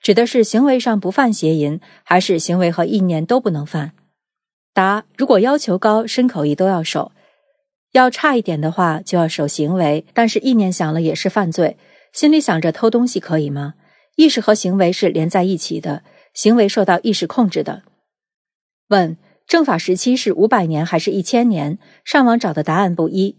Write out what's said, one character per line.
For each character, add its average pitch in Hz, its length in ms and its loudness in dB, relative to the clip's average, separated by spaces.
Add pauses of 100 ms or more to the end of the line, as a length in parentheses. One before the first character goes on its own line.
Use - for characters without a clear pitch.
指 202 120 2
的 233 140 2
是 233 160 2
行 226 220 2
为 269 120 2
上 226 220 0
不 180 100 -4
犯 240 220 0
邪 160 240 0
淫， 151 240 -2 (240)
还 180 160 2
是 180 180 0
行 175 220 -2
为 175 100 2
和 170 140 -2
意 208 160 -2
念 165 260 0
都 247 140 2
不 240 100 -2
能 147 160 -4
犯？ 151 280 -8 (800)
答： 202 320 0 (100)
如 262 100 -2
果 220 140 4
要 262 180 2
求 262 200 -2
高， 220 280 2
身 247 220 0
口 165 180 -2
意 147 80 0
都 185 140 0
要 175 160 0
守， - 300 -6 (800)
要 254 160 6
差 277 260 0
一 233 60 2
点 160 180 -4
的 156 100 -2
话 165 300 -2
就 - 180 -4
要 165 80 2
守 160 220 -4
行 151 280 -2
为， 156 380 0
但 233 140 2
是 220 120 -2
意 262 140 0
念 202 160 2
想 160 240 -2
了 160 80 -2
也 156 140 -2
是 - 140 -4
犯 190 200 -2
罪。 156 280 -2 (340)
心 - 180 2
里 311 120 4
想 170 180 -2
着 165 140 -2
偷 226 160 0
东 240 180 0
西 196 140 -4
可 160 180 -2
以 147 100 -2
吗？ 143 260 -8 (420)
意 311 100 6
识 247 140 0
和 214 120 2
行 190 220 0
为 185 160 2
是 185 160 -2
连 160 220 0
在 180 140 0
一 185 120 0
起 165 240 -6
的， 160 240 -8 (300)
行 220 240 2
为 208 100 4
受 202 160 0
到 185 200 2
意 226 100 0
识 180 120 -4
控 214 240 0
制 156 140 -4
的。 - 200 -10 (1080)
问： 170 280 2 (280)
正 330 180 2
法 220 140 0
时 185 180 -2
期 254 220 0
是 196 160 -2
五 185 140 2
百 220 180 2
年 160 200 -2
还 170 120 -2
是 190 140 -2
一 196 100 -2
千 240 260 0
年？ 160 300 -2 (260)
上 285 220 0
网 233 140 2
找 190 120 -4
的 151 120 -4
答 156 120 -2
案 185 200 0
不 165 120 -2
一。 190 320 -2